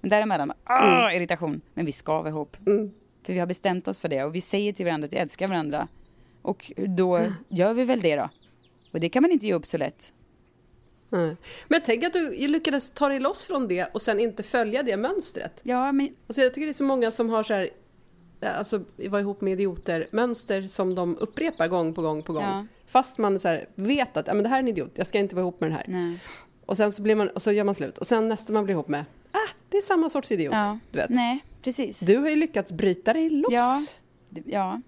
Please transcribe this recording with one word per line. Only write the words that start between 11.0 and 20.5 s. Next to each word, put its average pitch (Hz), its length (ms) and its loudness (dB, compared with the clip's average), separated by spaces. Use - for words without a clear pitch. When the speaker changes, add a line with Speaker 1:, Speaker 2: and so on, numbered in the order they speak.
Speaker 2:
Nej. 170 260 0
Men 330 180 4
tänk 233 180 2
att 349 100 0
du 285 340 0
lyckades 302 440 0
ta 285 180 0
dig 277 100 0
loss 269 260 -2
från 277 220 -2
det 180 260 0
och - 80 -4
sen 220 180 0
inte 220 240 -2
följa 240 400 0
det 220 140 0
mönstret. 285 680 -4
Speaker 1:
Ja, 254 280 0
men 277 180 2
Speaker 2:
Alltså, 247 140 0
jag 254 120 6
tycker 285 140 -4
det 302 40 -4
är - 20 -6
så - 100 -2
många 262 280 2
som 226 180 0
har 220 140 2
så 220 100 0
här, 190 160 0
alltså, 214 420 -2
var 202 100 0
ihop 202 220 -4
med 190 120 0
idioter, 175 580 -2
mönster 220 560 -2